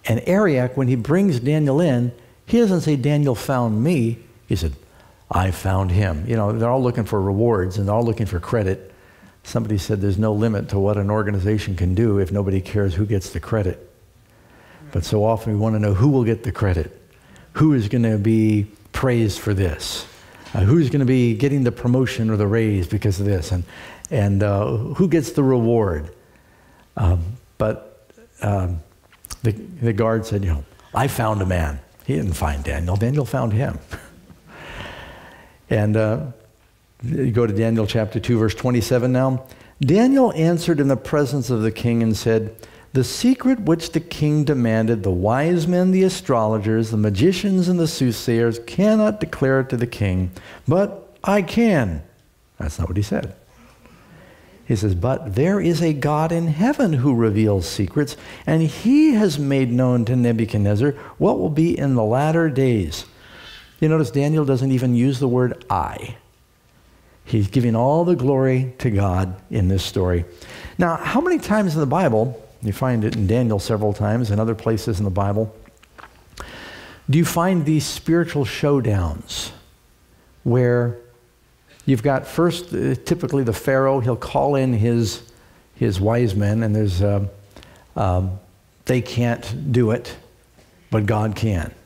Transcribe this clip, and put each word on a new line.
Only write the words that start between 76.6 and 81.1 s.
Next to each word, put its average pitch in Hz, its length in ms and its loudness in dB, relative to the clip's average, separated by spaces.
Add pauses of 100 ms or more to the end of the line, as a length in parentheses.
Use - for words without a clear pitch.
do 135 80 2
you 170 80 4
find 170 400 0
these 151 200 0
spiritual 165 580 -2
showdowns 107 1080 -2 (920)
where 120 540 0 (880)